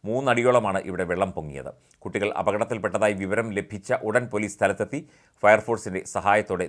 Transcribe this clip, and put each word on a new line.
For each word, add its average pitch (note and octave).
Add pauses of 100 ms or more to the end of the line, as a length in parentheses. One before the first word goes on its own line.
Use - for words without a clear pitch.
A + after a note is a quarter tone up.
മൂന്നടിയോളമാണ് A#2
ഇവിടെ F#2
വെള്ളം F#2
പൊങ്ങിയത്. C#2 (320)
കുട്ടികൾ G2+ (120)
അപകടത്തിൽപ്പെട്ടതായി G#2
വിവരം G#2 (120)
ലഭിച്ച G#2 (160)
ഉടൻ A#2+
പോലീസ് G#2
സ്ഥലത്തെത്തി G#2 (420)
ഫയർഫോഴ്സിൻ്റെ G#2+ (120)
സഹായത്തോടെ G2